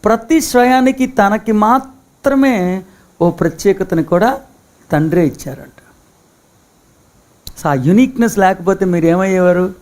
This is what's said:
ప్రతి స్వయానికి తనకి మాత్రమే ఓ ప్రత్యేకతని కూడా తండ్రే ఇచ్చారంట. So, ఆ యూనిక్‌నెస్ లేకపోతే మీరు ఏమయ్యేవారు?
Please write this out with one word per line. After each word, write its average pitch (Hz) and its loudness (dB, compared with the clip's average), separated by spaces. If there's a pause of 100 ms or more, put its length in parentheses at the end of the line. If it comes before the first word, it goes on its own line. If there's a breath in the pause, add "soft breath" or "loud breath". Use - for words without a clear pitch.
ప్రతి 226 0
స్వయానికి 254 2
తనకి 214 0
మాత్రమే 220 -2 (380 soft breath)
ఓ 170 2
ప్రత్యేకతని 180 -2
కూడా 226 0 (520)
తండ్రే 160 0
ఇచ్చారంట. 135 -12 (1800)
So, 165 -4
ఆ 143 0
యూనిక్‌నెస్ 220 0
లేకపోతే 190 0
మీరు 170 0
ఏమయ్యేవారు? 180 0